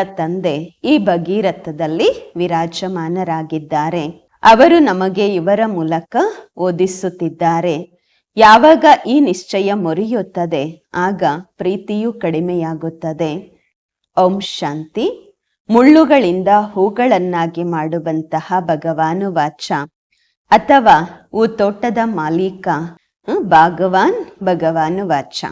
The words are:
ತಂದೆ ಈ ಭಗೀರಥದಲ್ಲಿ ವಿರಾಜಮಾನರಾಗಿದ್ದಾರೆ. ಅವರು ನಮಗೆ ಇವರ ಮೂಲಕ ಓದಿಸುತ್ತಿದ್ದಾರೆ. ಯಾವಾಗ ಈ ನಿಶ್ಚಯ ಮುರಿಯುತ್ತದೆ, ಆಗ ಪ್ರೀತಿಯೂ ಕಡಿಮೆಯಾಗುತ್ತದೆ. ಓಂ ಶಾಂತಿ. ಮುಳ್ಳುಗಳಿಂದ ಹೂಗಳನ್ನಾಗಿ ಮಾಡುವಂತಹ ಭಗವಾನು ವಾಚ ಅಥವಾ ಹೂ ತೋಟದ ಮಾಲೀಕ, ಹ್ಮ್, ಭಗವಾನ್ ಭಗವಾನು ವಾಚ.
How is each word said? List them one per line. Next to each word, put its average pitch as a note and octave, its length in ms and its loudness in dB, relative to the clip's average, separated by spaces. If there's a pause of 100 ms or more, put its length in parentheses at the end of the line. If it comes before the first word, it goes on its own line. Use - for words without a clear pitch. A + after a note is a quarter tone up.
(160)
ತಂದೆ E3+ 680 -4
ಈ B3 140 2
ಭಗೀರಥದಲ್ಲಿ F3 1400 -2
ವಿರಾಜಮಾನರಾಗಿದ್ದಾರೆ. E3 1900 -4 (120)
ಅವರು C#4+ 360 6
ನಮಗೆ G3 560 0
ಇವರ F#3+ 320 0
ಮೂಲಕ E3 500 -4 (400)
ಓದಿಸುತ್ತಿದ್ದಾರೆ. F3 1400 -4 (360)
ಯಾವಾಗ A#3 480 8 (220)
ಈ C4 140 2
ನಿಶ್ಚಯ G3 540 0
ಮುರಿಯುತ್ತದೆ, F3 1200 -4
ಆಗ F#3 280 -2 (340)
ಪ್ರೀತಿಯೂ G#3 560 -4
ಕಡಿಮೆಯಾಗುತ್ತದೆ. E3 1500 -6 (600)
ಓಂ F#3+ 200 2
ಶಾಂತಿ. F3 960 -8 (340)
ಮುಳ್ಳುಗಳಿಂದ A#3+ 800 4 (240)
ಹೂಗಳನ್ನಾಗಿ F#3+ 880 0
ಮಾಡುವಂತಹ D#3+ 1000 -4
ಭಗವಾನು E3 720 -2
ವಾಚ D3+ 400 -4 (760)
ಅಥವಾ G#3+ 840 2
ಹೂ A3 140 2
ತೋಟದ G#3 580 -2
ಮಾಲೀಕ, F#3 640 -4 (580)
ಹ್ಮ್, D4+ 180 -2
ಭಗವಾನ್ F#3 1000 2
ಭಗವಾನು E3+ 640 -2
ವಾಚ. C#3+ 440 -4